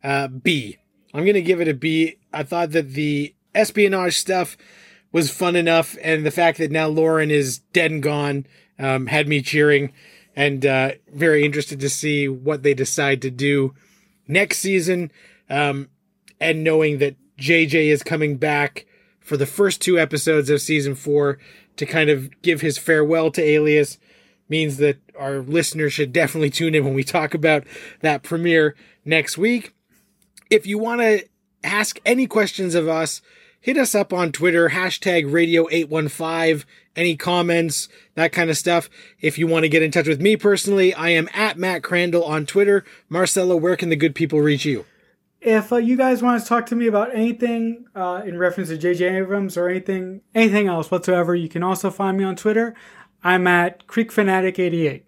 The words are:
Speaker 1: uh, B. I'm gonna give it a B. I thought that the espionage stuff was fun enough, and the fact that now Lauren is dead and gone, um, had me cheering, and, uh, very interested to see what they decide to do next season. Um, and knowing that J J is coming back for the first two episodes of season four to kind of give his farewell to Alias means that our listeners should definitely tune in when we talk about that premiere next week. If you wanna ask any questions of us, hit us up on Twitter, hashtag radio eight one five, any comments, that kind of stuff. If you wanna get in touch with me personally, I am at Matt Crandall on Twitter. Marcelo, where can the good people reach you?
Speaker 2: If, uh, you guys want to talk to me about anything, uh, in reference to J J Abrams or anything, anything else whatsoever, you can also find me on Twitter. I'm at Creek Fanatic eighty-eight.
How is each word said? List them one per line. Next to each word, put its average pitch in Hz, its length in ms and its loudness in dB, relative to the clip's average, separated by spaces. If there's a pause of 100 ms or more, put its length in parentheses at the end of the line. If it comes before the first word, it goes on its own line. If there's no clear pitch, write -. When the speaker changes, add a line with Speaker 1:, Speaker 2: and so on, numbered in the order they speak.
Speaker 1:
uh, 139 240 -2
B. 131 500 -4 (360)
I'm 151 120 -2
gonna 202 160 4
give 170 200 2
it 165 60 0
a 156 80 0
B. 160 420 0 (160)
I 151 100 -6
thought 170 280 -4
that 151 220 -2
the 147 420 -4 (180)
espionage 196 640 2
stuff 185 400 -2 (540)
was 160 180 0
fun 175 260 -2
enough, 165 460 2
and 160 240 -2
the 147 60 0
fact 165 260 2
that 160 140 -2
now 160 160 0
Lauren 156 420 2
is 143 300 0 (140)
dead 160 180 2
and 151 100 -4
gone, 143 460 -4 (320)
um, 131 280 -2
had 151 200 0
me 147 160 0
cheering, 143 480 2 (440)
and, 139 300 0
uh, 131 280 2 (200)
very 151 320 2
interested 147 360 -4
to 139 80 -2
see 147 380 -2
what 135 360 -4
they 143 100 4
decide 139 480 -2
to 135 80 -4
do 135 460 0 (520)
next 180 320 0
season. 180 520 -2 (380)
Um, 139 400 -4 (500)
and 160 240 -2
knowing 156 340 2
that 139 200 0 (200)
J 160 300 2
J 151 220 2
is 147 120 4
coming 151 360 -2
back 147 500 -2 (320)
for - 180 -6
the 135 80 0
first 196 360 0
two 180 180 2
episodes 151 500 0
of 147 120 2
season 143 340 -2
four 143 420 0 (400)
to 151 80 -6
kind 156 240 0
of 135 320 -2
give 165 200 0
his 156 180 -2
farewell 160 520 2
to 170 120 -2
Alias 151 560 2 (500)
means 151 280 -2
that 143 200 2 (200)
our 139 220 -6
listeners 151 540 -2
should 139 180 -2
definitely 160 380 0
tune 160 260 -2
in 147 80 4
when 139 100 -2
we 135 100 0
talk 156 300 -2
about 156 300 2 (380)
that 147 220 -2
premiere 165 520 2 (300)
next 156 320 -2
week. 226 360 0 (760)
If 214 180 4
you 202 100 -2
wanna 226 420 2 (440)
ask 208 420 -4
any 247 220 2
questions 190 480 -2
of 160 140 0
us, 160 320 -4 (400)
hit 269 160 -2
us 262 180 0
up 202 160 0
on 180 200 0
Twitter, 170 380 2
hashtag 175 600 -2
radio 165 400 2
eight 165 180 0
one 156 200 -2
five, 160 560 -2 (300)
any 170 200 -2
comments, 170 720 -2 (280)
that 160 180 0
kind 170 160 0
of 151 80 0
stuff. 170 320 0 (320)
If 156 160 -2
you 165 100 0
wanna 160 220 2
get 160 140 4
in 156 80 -2
touch 156 160 2
with 151 120 0
me 202 160 4
personally, 196 580 2
I 165 180 -4
am 170 220 2
at 202 240 -2
Matt 180 260 -4
Crandall 175 420 0
on 156 200 -2
Twitter. 196 380 2 (240)
Marcelo, 185 480 0
where 170 220 0
can 175 120 -4
the 165 60 2
good 151 200 0
people 156 260 0
reach 147 240 2
you? 123 200 -4 (540)
Speaker 2:
If, 220 340 0
uh, 240 40 2
you 240 200 2
guys 254 240 2
want 240 180 2
to 226 80 -10
talk 233 200 0
to 240 80 -4
me 233 100 0
about 226 300 0
anything, 233 720 -2 (100)
uh, 185 280 -6
in 175 140 -8
reference 175 320 -2
to 160 80 -6
J 175 160 0
J 180 240 0
Abrams 190 400 -4
or 175 100 0
anything, 185 540 -6 (140)
anything 208 320 4
else 165 240 -2
whatsoever, 175 420 0
you 170 160 -2
can 170 140 -6
also 190 260 -2
find 190 260 -2
me 196 80 0
on 190 120 -4
Twitter. 226 400 0 (480)
I'm 180 240 2
at 180 400 2
Creek 226 240 -2
Fanatic 190 480 0
eighty-eight. 165 480 0